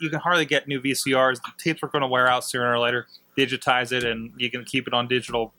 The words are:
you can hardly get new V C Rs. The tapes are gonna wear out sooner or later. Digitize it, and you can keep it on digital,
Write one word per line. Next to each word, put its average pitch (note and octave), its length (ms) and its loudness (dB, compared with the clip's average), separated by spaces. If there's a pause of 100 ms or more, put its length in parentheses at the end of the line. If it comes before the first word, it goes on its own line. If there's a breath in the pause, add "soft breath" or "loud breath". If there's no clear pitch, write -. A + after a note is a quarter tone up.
you E3 80 -4
can D3+ 120 -4
hardly E3 260 2
get C#3 200 0
new C#3 140 -4
V C3 140 -2
C C3+ 200 0
Rs. C3 260 4
The - 180 -12
tapes D#3+ 240 -4
are D3 60 -4
gonna C#3 200 0
wear B2+ 200 4
out B2+ 180 2
sooner B2 260 0
or A#2+ 60 2
later. A#2+ 300 0 (280 soft breath)
Digitize B2 560 2
it, B2 120 0
and A2+ 340 -4
you B2 120 -2
can B2 140 -10
keep C3 220 -4
it - 80 -4
on A#2+ 120 0
digital, A#2+ 520 -2